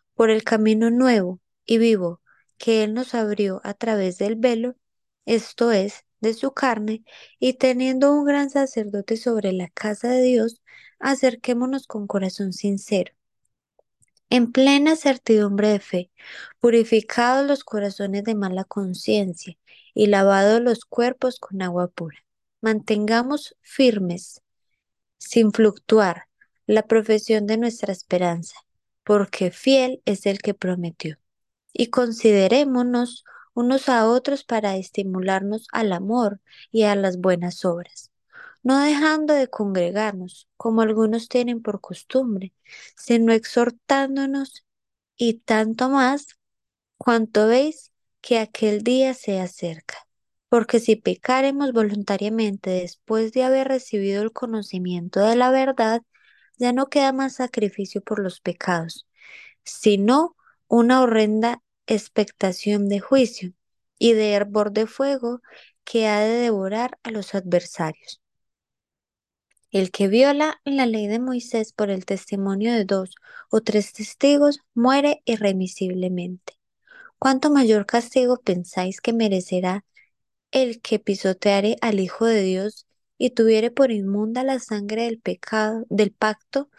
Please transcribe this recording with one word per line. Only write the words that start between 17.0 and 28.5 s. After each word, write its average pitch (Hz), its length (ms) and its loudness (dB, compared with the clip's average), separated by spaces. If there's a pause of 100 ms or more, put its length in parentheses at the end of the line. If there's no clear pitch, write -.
los 277 160 0
corazones 202 600 -6
de 220 120 -2
mala 190 280 -4
conciencia 190 920 -4 (360)
y 214 140 2
lavados 196 540 4
los 240 240 -2
cuerpos 254 540 -4
con 190 220 -10
agua 180 260 -2
pura. - 380 -12 (360)
Mantengamos 220 1000 -2
firmes, 190 800 -2 (760)
sin 220 340 2
fluctuar, 208 760 2 (380)
la 214 220 2
profesión 214 580 2
de 214 120 -2
nuestra 226 360 -4
esperanza, 175 640 -4 (480)